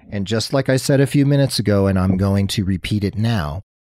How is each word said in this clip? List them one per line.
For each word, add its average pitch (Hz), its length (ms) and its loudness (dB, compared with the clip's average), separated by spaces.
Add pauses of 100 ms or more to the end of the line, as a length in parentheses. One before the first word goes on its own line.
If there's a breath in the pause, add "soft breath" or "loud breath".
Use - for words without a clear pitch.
And 101 160 -6
just 107 280 -4
like 139 160 0
I 131 80 2
said 135 240 2
a 139 60 4
few 143 200 2
minutes 139 320 2
ago, 101 260 2
and 95 140 2
I'm 92 180 2
going 98 300 0
to 98 180 -2
repeat 98 380 -2
it 98 120 -4
now, 101 460 -4 (260)